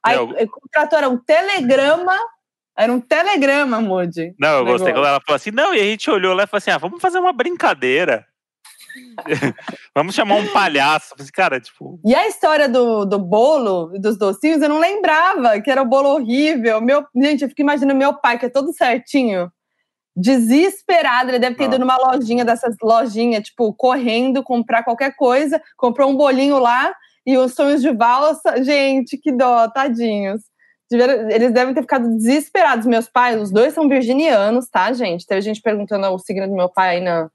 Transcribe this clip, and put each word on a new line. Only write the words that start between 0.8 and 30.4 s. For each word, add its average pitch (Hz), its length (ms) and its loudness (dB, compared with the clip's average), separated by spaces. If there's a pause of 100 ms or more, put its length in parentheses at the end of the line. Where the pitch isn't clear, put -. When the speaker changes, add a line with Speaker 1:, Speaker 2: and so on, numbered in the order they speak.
Speaker 1:
era 285 100 0
um 247 100 -2
telegrama, 330 1000 0 (580)
era 226 160 0
um 247 80 -2
telegrama, 285 800 0
Moody, 180 600 -4
Speaker 2:
Não, 151 180 2
eu 131 60 2
Speaker 1:
o - 20 0
Speaker 2:
gostei 147 220 0
Speaker 1:
negócio. 120 80 0
Speaker 2:
quando 139 120 2
ela 139 160 0
falou 147 120 0
assim, 208 160 -8
não, 311 240 0
e 220 40 2
a 202 40 2
gente 214 260 -4
olhou 185 240 0
lá 196 120 0
e - 20 -20
falou 208 100 -6
assim, 196 140 -2
"Ah, 175 80 0
vamos 311 200 -10
fazer 370 200 -2
uma 359 120 0
brincadeira." 151 920 -2 (920)
<laughs> 143 400 -6 (380)
Vamos 165 220 -4
chamar 208 200 0
um 208 120 0
palhaço. 156 600 0
Falei 139 140 -20
assim, 139 80 -20
cara, 156 280 -2
tipo - 440 -20
Speaker 1:
E 233 120 4
a 392 120 0
história 311 400 0
do, 233 380 0
do 202 140 -2
bolo 202 720 0
e 196 60 -12
dos 214 180 -2
docinhos, 269 440 0
eu 302 80 2
não 302 100 0
lembrava 339 840 0
que 285 80 -6
era 262 120 2
o 269 40 0
bolo 269 300 2
horrível. 240 680 0
Meu, 277 240 0 (100)
gente, 285 280 0
eu 254 60 -4
fico - 120 -8
imaginando 277 360 0
meu 285 180 0
pai, - 240 -2
que 262 80 -4
é - 20 -4
todo 277 240 -2
certinho, 240 760 -2 (640)
desesperado. 262 1160 2
Ele 247 80 0
deve 247 160 -2
ter 277 100 -2
ido 262 120 0
Speaker 2:
Não. - 80 0
Speaker 1:
numa 262 120 2
lojinha, 247 480 0
dessas 233 360 -2
lojinhas, 226 640 0
tipo, 214 280 -4
correndo, 254 680 0
comprar 233 400 -2
qualquer 240 320 -4
coisa. 285 460 0 (160)
Comprou 262 320 0
um 269 60 0
bolinho 277 440 2
lá 254 340 0 (320)
e 254 120 2
os 254 160 2
sonhos 285 280 2
de 294 100 2
valsa. 254 720 0
Gente, 269 540 0
que 302 140 -4
dó, 240 380 2
tadinhos. 226 720 -4 (480)